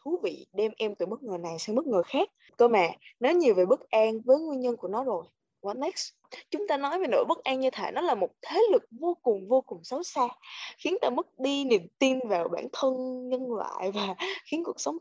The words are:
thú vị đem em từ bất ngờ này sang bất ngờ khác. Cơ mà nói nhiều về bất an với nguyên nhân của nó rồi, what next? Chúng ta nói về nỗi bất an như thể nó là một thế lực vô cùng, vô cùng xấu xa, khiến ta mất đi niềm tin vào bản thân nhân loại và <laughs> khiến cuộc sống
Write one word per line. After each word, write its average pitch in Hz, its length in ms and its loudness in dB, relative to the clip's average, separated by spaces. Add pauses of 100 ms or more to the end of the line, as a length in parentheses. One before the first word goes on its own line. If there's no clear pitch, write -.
thú 330 180 -2
vị 170 300 -6
đem 214 240 -2
em 214 180 -4
từ 175 120 -4
bất 240 160 -8
ngờ 208 180 -6
này 165 180 -8
sang 214 180 -4
bất 320 100 0
ngờ 208 200 2
khác. 311 220 0 (280)
Cơ 240 120 8
mà 196 200 4 (320)
nói 277 140 4
nhiều 302 200 6
về 180 120 6
bất 233 140 4 (100)
an 220 340 2
với 254 140 8
nguyên 311 220 -4
nhân 247 160 -2
của 180 120 -10
nó 220 160 -2
rồi, 185 200 -4 (380)
what 202 160 -6
next? 302 300 -6 (420)
Chúng 403 180 -4
ta 415 80 2
nói 285 220 -2
về 370 120 -2
nỗi - 140 4
bất 320 200 -2
an 262 160 -2
như 262 100 2
thể 208 220 -6
nó 240 80 -4
là 330 140 2
một 185 160 -2 (160)
thế 349 160 2 (100)
lực 247 180 4
vô 330 320 -4
cùng, 196 260 0
vô 254 120 4
cùng 180 240 -14
xấu 285 180 -8
xa, 277 260 -2 (500)
khiến 349 220 -2
ta 254 100 2
mất 277 160 -2 (120)
đi 277 260 -2
niềm 226 180 4 (160)
tin 262 200 4 (100)
vào 175 200 0
bản 175 240 -4
thân 262 200 0 (360)
nhân 254 240 -4
loại - 400 -4
và 196 260 -4
<laughs> 381 260 -8
khiến 330 200 -4
cuộc - 160 -8
sống 302 200 -4